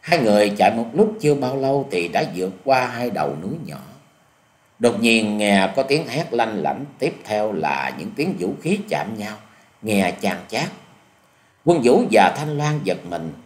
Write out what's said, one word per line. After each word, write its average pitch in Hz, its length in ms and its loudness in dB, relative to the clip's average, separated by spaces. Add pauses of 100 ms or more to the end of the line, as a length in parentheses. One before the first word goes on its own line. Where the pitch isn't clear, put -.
Hai 165 180 2
người 104 400 4
chạy 208 180 6
một 117 160 -2
lúc 208 280 2
chưa 147 140 2
bao 131 220 -2
lâu 135 340 0
thì 87 180 -2
đã 104 160 0 (100)
vượt 92 160 -4 (140)
qua 131 220 2
hai 120 240 -4
đầu 73 320 -2
núi 107 120 -6 (120)
nhỏ. 71 140 -12 (960)
Đột 113 220 2
nhiên 113 380 2
nghe 101 380 4
có 135 60 0
tiếng 143 260 0
hét 160 240 -4
lanh 113 300 -2
lảnh, 73 220 -4 (140)
tiếp - 160 -2 (100)
theo 107 280 -2
là 69 460 -4
những 82 180 -8
tiếng 170 220 -2
vũ 90 240 -4
khí 190 160 0 (100)
chạm 87 300 -4
nhau, 107 180 -10 (460)
nghe 98 380 0
chan 92 160 -2 (120)
chát. 139 200 -4 (960)
Quân 170 200 4
Vũ 147 280 6
và 92 240 6
Thanh 151 220 -4
Loan 147 260 0
giật 90 140 -2 (120)
mình 82 220 -8 (140)